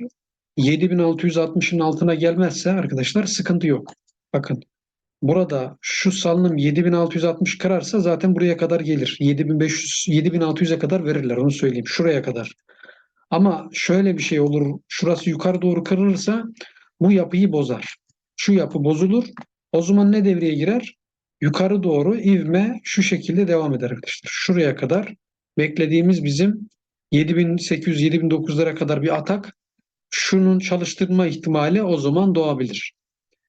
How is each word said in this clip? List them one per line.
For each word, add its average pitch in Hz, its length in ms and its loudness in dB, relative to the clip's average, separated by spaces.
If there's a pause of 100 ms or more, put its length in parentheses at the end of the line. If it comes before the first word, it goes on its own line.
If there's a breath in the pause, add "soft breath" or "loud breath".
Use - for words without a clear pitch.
(580)
yedi 151 340 2
bin 180 80 2
altı 165 260 0
yüz 165 120 0
altmışın 165 420 0
altına 160 360 0
gelmezse 170 560 0
arkadaşlar 139 520 -2
sıkıntı 175 440 -2
yok. 135 260 -2 (400)
Bakın 139 300 -4 (580)
burada 143 600 -2
şu - 300 -2
salınım 175 460 0
yedi 147 280 2
bin 175 80 2
altı 170 240 0
yüz 160 60 -4
altmış 170 340 -2
kırarsa 185 420 -2
zaten 175 360 2
buraya 175 220 2
kadar 165 220 0
gelir. 147 400 -2
Yedi 143 300 2
bin 156 100 0
beş 156 120 0
yüz, - 360 -6
yedi 160 260 2
bin 170 80 0
altı 156 220 0
yüze 160 160 0
kadar 165 260 0
verirler, 139 320 -2
onu 139 140 2
söyleyeyim. 123 360 -2
Şuraya 160 340 0
kadar. 117 300 -6 (760 soft breath)
Ama 180 440 2
şöyle 185 440 0
bir 147 60 -6
şey 151 160 -2
olur. 147 480 0
Şurası 170 420 -2
yukarı 180 320 -2
doğru 175 220 0
kırılırsa 202 600 0 (560 loud breath)
bu 175 120 4
yapıyı 185 400 2
bozar. 123 440 -4 (400)
Şu - 180 0
yapı 156 300 0
bozulur. 185 420 2 (460)
O 165 100 2
zaman 202 300 4
ne 208 140 4
devreye 165 300 2
girer? 190 400 -2 (460)
Yukarı 185 420 0
doğru 175 360 0
ivme 190 640 2
şu - 200 0
şekilde 180 440 0
devam 160 260 0
eder 123 180 -4
arkadaşlar. - 400 -12
Şuraya 165 440 0
kadar 170 400 -2 (420)
beklediğimiz 160 680 2
bizim 175 460 0 (420)
yedi 156 240 2
bin 170 220 0
sekiz - 300 -4
yüz, 156 140 0
yedi 156 200 2
bin 165 100 0
dokuz 156 180 -2
yüzlere 156 260 0
kadar 147 260 -2
bir 156 140 -2
atak 190 420 -6 (520)
şunun 190 500 2
çalıştırma 180 680 0
ihtimali 156 560 0
o 175 140 0
zaman 160 380 2
doğabilir. 131 580 -2 (560)